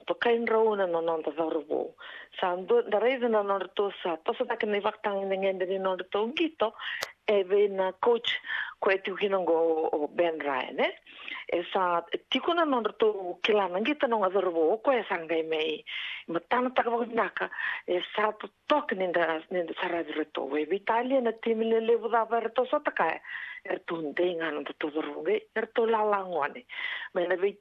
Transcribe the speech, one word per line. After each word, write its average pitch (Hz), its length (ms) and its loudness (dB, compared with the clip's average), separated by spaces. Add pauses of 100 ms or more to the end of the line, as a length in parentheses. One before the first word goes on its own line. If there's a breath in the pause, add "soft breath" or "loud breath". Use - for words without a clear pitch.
to 175 80 -2
kain 233 320 2
rau 220 300 4
na 196 100 2
no 170 160 0
nonda 165 300 0
varubo. 151 640 -2 (440 loud breath)
Sa 180 160 0
ando, 190 320 4
da 208 120 2
reiza 247 280 2
na 220 140 4
nonda 196 340 0
to 202 160 0 (120)
sa, 170 200 -2
to 214 140 -2
sa 247 80 0
taka 453 220 -2
ni 208 120 0
waktang 196 480 -2
ni 196 100 0
ngende 190 300 0
ni 190 120 0
nonda 185 320 -2
to 208 160 2
ngito, 294 460 -2 (540 loud breath)
e 202 160 4
ve 202 240 4
na 190 240 -2
coach 233 460 0 (420 loud breath)
ko 202 120 2
e 190 60 4
tiu 190 180 -8
kina 196 240 0
ngo 165 520 2
o 147 160 0
Ben 165 320 0
Ryan, 139 400 -4
eh? 349 140 0 (580 loud breath)
E 170 120 2 (100)
sa, 175 320 2 (240)
tiko 277 240 0
na 339 100 4
nonda 240 300 2
to 190 500 0
kilana 196 380 2
ngita 294 260 0
no 233 120 2
ngata 190 200 2
varubo, 165 340 4
o 220 40 2
ko - 140 2
e 233 180 2
sangai 165 340 -2
mei. 156 400 -2 (440 loud breath)
Ma - 120 -2
tana 247 300 0
taka 247 200 2
wako 233 220 -2
naka, 190 380 -2 (380 loud breath)
e 180 120 0 (160)
sa 214 160 2
to 208 160 -12 (200)
tok - 260 2
ninda, 170 480 0 (100)
ninda 170 300 -2
saravi 165 320 -4
reto. 151 420 -4
E 151 160 0
Italia 240 500 2
na 233 100 2
timi 226 340 0
le 226 160 4
levu 226 280 2
da 226 140 4
va 226 160 0
reto 226 260 0
so 294 140 0
taka 196 360 0
e, - 60 -10 (420 loud breath)
e 180 220 -4
to 165 160 -6
ndei 165 380 0
nga 165 120 -2
nonda 147 280 -6
to 160 100 -2
varubo, 151 380 -6
e, 208 260 0
e 220 80 -2 (140)
to 233 100 4
la 220 180 2
la 202 200 2
ngwane. 147 420 -2 (480 loud breath)
Ma 185 80 0
ina - 140 2
ve 196 260 2